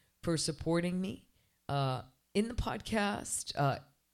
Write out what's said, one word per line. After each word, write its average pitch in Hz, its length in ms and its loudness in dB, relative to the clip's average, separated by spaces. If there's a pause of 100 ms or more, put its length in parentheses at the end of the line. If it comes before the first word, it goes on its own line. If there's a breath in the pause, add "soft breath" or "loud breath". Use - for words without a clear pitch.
(220 soft breath)
for 165 140 2
supporting 170 640 0
me, 190 240 -6 (440)
uh, 135 340 0 (320)
in 214 140 4
the 247 60 -8
podcast, - 1040 -2
uh, 139 220 2 (360)